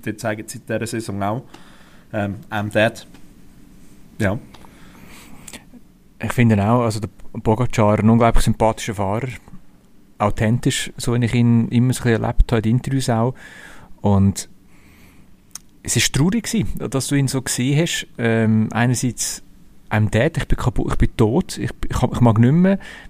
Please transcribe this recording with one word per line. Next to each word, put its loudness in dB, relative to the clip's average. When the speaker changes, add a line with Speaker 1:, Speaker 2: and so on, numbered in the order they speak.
Speaker 1:
Der -8
zeigt -8
seit -16
dieser -4
Saison -6
auch. -4
Ähm, -4
„I'm -6
dead.“ 0
Ja. -2
Speaker 2:
Ich -6
finde 4
auch, 2
also -2
der -8
Pogacar, 2
ein 4
unglaublich 6
sympathischer 0
Fahrer. -4
Authentisch, -2
so -4
wie 0
ich -2
ihn 4
immer 0
so -6
ein 2
bisschen 0
erlebt 0
habe, 0
in 2
Interviews -2
auch. 0
Und 2
es -6
ist 0
traurig 0
gewesen, -2
dass -4
du -2
ihn 2
so -2
gesehen -2
hast. -4
Ähm, 2
einerseits, -2
„I'm 2
dead“, 0
ich -4
bin 2
kaputt, -2
ich 0
bin 2
tot, 0
ich, -6
ich, 0
ich -2
mag 6
nicht 6
mehr, 4